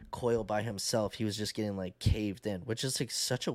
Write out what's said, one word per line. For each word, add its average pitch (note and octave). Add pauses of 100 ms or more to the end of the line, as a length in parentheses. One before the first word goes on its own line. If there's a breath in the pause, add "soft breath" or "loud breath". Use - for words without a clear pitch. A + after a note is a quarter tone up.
Coyle A#2
by G#2+
himself, G#2+
he A2+
was G#2
just G#2
getting, G#2
like, F#2
caved G#2
in, F#2+
which A2+
is, C3
like, C3
such -
a D#3+